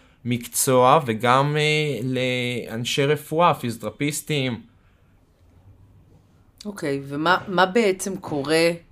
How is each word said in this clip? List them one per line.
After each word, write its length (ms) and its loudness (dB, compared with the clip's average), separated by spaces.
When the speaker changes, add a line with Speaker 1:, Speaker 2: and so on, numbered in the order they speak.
Speaker 1:
למקצוע, 800 4
וגם, 520 2
אה, 460 0
לאנשי 1000 -2
רפואה, 480 2
פיזיותרפיסטים. 1080 -4
Speaker 2:
אוקיי, 380 -6
ומה, 340 0
מה 180 2
בעצם 520 -2
קורה 540 0